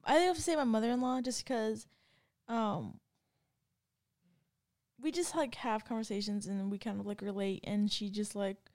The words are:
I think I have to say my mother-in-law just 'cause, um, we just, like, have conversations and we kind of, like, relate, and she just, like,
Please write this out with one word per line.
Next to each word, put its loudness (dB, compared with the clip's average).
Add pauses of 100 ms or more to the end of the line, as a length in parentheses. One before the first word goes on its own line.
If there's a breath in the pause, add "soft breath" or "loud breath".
I 2
think 10
I 6
have 4
to -4
say 2
my 4
mother-in-law 2
just -4
'cause, -2 (640)
um, -2 (2000)
we -2
just, -2
like, 0
have -2
conversations -2
and -2
we -4
kind -4
of, -6
like, -6
relate, -2
and 2
she -2
just, -4
like, -4